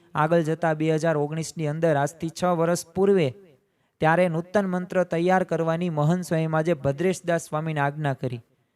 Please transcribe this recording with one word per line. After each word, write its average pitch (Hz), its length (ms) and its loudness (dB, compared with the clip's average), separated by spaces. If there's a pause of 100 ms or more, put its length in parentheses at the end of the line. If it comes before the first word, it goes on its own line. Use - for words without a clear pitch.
(140)
આગળ 160 260 2
જતા 160 340 0
બે 156 200 0
હજાર 156 220 0
ઓગણીસની 151 500 -4
અંદર 156 300 2
આજથી 147 320 -2
છ - 160 -8
વર્ષ 170 420 0
પૂર્વે 190 420 2 (720)
ત્યારે 170 280 4
નૂતન 175 380 -2
મંત્ર 180 380 0
તૈયાર 180 400 2
કરવાની 165 460 -2
મહંત 160 340 0
સ્વામી 160 220 0
મહારાજે 160 280 0
ભદ્રેશદાસ 165 720 -2
સ્વામીને 151 320 -4
આજ્ઞા 143 340 -2
કરી 123 260 -8 (360)